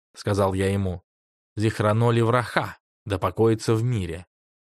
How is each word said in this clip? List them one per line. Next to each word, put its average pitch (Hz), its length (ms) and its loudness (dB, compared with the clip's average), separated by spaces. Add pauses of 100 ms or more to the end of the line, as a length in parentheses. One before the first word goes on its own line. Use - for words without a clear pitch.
(160)
сказал 98 380 0
я 95 180 0
ему. 95 300 -2 (540)
«Зихрано 107 560 2
левраха, 117 680 0 (280)
да 98 120 -2
покоится 110 560 0
в 110 100 0
мире. 92 440 -4 (380)